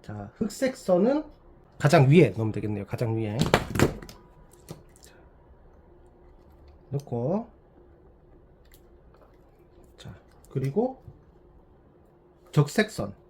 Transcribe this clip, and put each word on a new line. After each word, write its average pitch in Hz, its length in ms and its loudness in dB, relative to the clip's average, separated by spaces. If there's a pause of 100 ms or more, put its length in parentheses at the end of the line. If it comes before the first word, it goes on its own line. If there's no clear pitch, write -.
자, 104 320 -14
흑색 254 420 -4
선은 226 480 2 (540)
가장 139 320 6
위에 160 200 8
넣으면 110 220 -4
되겠네요. 104 340 -6
가장 113 300 -4
위에. 110 220 -4
자, - 1800 -4 (1800)
넣고. 139 580 -4 (2500)
자, - 160 -20 (380)
그리고 190 500 -2 (1500)
적색 151 400 0
선. 101 240 -8 (160)